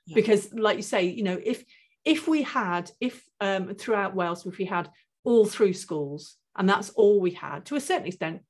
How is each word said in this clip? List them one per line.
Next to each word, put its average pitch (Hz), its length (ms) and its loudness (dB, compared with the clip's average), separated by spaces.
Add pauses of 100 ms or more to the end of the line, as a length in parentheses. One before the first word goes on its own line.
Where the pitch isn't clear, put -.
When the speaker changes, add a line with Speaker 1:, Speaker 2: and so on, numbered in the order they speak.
Speaker 1:
Yeah. 160 80 -8
Speaker 2:
Because, 214 400 2
like 214 220 0
you 214 60 -8
say, 196 220 0
you 180 180 -2
know, 185 220 -2
if, 247 200 -4 (400)
if 311 220 2
we 311 160 2
had, 180 480 -4 (100)
if, 247 220 -6 (180)
um, 196 340 -2
throughout 196 400 -2
Wales, 180 320 -4
if 185 120 -12
we 190 60 -2
had 180 240 -4 (360)
all 233 200 6
through 202 300 2
schools, 147 600 -8 (200)
and 190 120 2
that's 196 220 0
all 208 300 6
we 180 120 0
had, 147 340 -12
to 285 100 -4
a 277 40 -2
certain 339 280 -2
extent, 175 420 -6